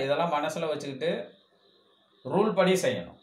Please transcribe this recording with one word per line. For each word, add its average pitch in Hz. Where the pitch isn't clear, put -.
இதெல்லாம் 151
மனசுல 160
வச்சுக்கிட்டு 139
ரூல் 196
படி 185
செய்யணும். 98